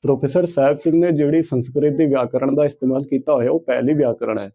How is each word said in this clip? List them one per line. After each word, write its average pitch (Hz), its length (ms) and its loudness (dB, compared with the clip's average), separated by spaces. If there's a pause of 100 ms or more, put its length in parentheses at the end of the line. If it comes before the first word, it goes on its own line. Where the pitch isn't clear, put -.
ਪ੍ਰੋਫੈਸਰ 139 440 0
ਸਾਹਿਬ 147 320 0
ਸਿੰਘ 160 180 0
ਨੇ 175 160 2
ਜਿਹੜੀ 151 300 2
ਸੰਸਕ੍ਰਿਤ 135 500 -2
ਦੀ 151 140 2
ਵਿਆਕਰਣ 135 480 0
ਦਾ 147 100 2
ਇਸਤੇਮਾਲ 135 380 -2
ਕੀਤਾ 139 320 -2
ਹੋਇਆ, 123 160 0
ਉਹ 160 100 0
ਪਹਿਲੀ 123 340 0
ਵਿਆਕਰਣ 117 440 -2
ਹੈ 101 160 -10